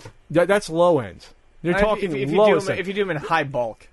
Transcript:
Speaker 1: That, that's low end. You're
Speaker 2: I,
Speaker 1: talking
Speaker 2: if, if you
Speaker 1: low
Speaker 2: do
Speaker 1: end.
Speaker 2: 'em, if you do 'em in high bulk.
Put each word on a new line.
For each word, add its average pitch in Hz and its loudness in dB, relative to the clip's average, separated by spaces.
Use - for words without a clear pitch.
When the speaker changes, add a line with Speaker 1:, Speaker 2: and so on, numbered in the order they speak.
Speaker 1:
That, 170 2
that's 202 0
low 165 4
end. 95 -14
You're 170 0
Speaker 2:
I, 196 2
Speaker 1:
talking 202 0
Speaker 2:
if, 143 -4
if 135 -4
you 160 0
Speaker 1:
low 208 6
Speaker 2:
do 190 4
Speaker 1:
end. 190 -6
Speaker 2:
'em, - -4
if 180 -6
you 196 -6
do 208 -4
'em 196 -2
in 160 -4
high 165 -2
bulk. 123 -8